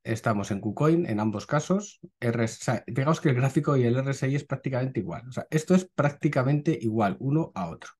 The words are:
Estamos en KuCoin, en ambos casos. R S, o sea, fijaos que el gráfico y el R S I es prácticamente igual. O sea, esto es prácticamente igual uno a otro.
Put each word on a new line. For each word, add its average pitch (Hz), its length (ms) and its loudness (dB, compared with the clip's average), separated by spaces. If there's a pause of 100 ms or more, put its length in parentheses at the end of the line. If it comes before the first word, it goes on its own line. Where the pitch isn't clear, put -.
Estamos 110 480 -2
en 98 100 -4
KuCoin, 151 460 2
en 107 140 -2
ambos 104 260 -2
casos. 185 540 -2 (180)
R 117 260 0
S, 117 160 -4
o - 40 -14
sea, 127 220 -2
fijaos 135 340 0
que 160 80 2
el 127 80 4
gráfico 139 400 2
y 127 80 4
el 120 120 2
R 135 140 -2
S 135 180 -2
I 139 60 0
es 139 100 -2
prácticamente 131 560 -4
igual. 107 280 -8
O 127 40 -14
sea, - 180 -8
esto 156 260 2
es 185 120 0
prácticamente 143 920 0
igual 107 400 2
uno 143 340 0
a 90 160 -4
otro. - 300 -16